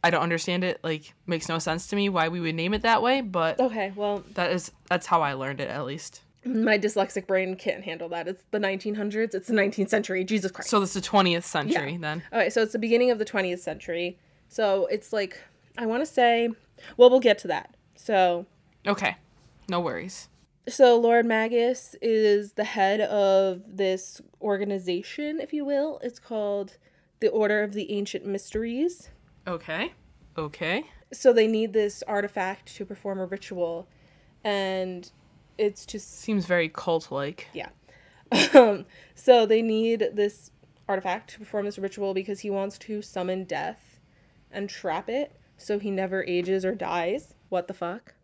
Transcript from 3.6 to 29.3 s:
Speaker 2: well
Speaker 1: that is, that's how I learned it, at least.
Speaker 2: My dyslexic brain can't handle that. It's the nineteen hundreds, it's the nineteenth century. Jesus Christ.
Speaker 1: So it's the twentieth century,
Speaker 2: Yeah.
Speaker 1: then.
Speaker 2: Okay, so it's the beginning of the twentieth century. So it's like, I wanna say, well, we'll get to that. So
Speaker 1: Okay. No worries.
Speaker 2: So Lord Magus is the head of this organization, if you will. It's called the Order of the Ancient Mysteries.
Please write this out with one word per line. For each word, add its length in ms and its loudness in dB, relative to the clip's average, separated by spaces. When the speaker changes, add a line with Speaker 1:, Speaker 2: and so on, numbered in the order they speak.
Speaker 2:
well 280 -4
Speaker 1:
that 180 -2
is, 200 -4
that's 160 0
how 160 2
I 120 0
learned 280 -6
it, 80 -6
at 160 -6
least. 360 -12
Speaker 2:
My 360 2
dyslexic 480 -2
brain 280 0
can't 280 -6
handle 260 -10
that. 180 -6
It's 220 -10
the 80 -2
nineteen 380 -4
hundreds, 400 -4
it's 140 -6
the 40 0
nineteenth 380 2
century. 320 0
Jesus 280 -2
Christ. 200 -8
Speaker 1:
So 100 4
it's 140 -2
the 60 -2
twentieth 440 2
century, 460 -2
Speaker 2:
Yeah. 100 -6
Speaker 1:
then. 220 -6
Speaker 2:
Okay, 160 2
so 140 2
it's 100 -2
the 60 -2
beginning 320 4
of 80 0
the 60 -2
twentieth 360 -4
century. 560 -8
So 380 2
it's 260 -4
like, 240 -4
I 80 -6
wanna 220 0
say, 420 4
well, 140 12
we'll 80 6
get 200 6
to 100 -10
that. 260 -6
So 520 2
Speaker 1:
Okay. 300 -2
No 120 0
worries. 480 -8
Speaker 2:
So 300 8
Lord 300 4
Magus 720 0
is 520 2
the 100 -2
head 380 2
of 680 4
this 520 -4
organization, 960 -4
if 140 -8
you 100 -4
will. 400 -2
It's 160 -10
called 580 -6
the 100 4
Order 320 2
of 120 -4
the 180 -6
Ancient 340 -6
Mysteries. 840 -4